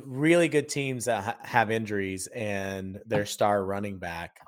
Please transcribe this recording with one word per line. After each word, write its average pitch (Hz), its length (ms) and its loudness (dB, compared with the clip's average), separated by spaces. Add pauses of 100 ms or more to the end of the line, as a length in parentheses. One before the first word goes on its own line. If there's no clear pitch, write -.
really 160 420 4
good 147 220 2
teams 131 360 -4
that 110 180 0
ha-, 110 180 -4
have 113 300 4
injuries 101 560 -2
and 98 760 -6
their 104 200 0
star 104 400 2
running 98 320 -4
back 87 500 -10